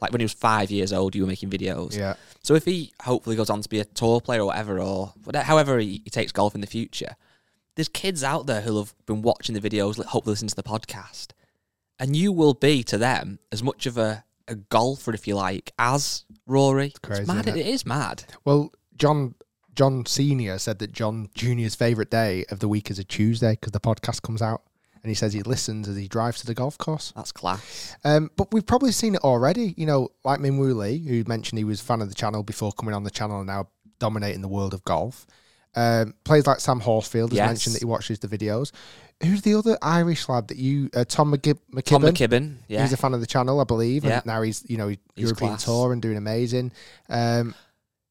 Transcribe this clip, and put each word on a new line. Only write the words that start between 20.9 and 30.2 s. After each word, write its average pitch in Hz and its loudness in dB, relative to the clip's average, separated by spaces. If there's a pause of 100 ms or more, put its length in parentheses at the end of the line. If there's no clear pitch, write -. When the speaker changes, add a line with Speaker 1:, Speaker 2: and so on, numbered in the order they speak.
Speaker 2:
John 110 -4
Junior's 120 -2
favourite 117 2
day 107 0
of 98 -8
the 107 0
week 104 0
is 95 -8
a 95 -8
Tuesday 110 2
'cause - -8
the - -4
podcast - -2
comes 113 -6
out 113 -2 (380)
and 110 -8
he 107 -4
says 107 -2
he 104 -4
listens 107 -4
as 98 -6
he 98 -8
drives 117 -2
to - -16
the 117 -6
golf 127 -6
course. - -6
Speaker 1:
That's - -12
class. - -8
Speaker 2:
Um, 151 4
but 196 -2
we've 220 2
probably 254 2
seen 208 0
it - -2
already. 156 2
You 160 -4
know, 139 2 (160)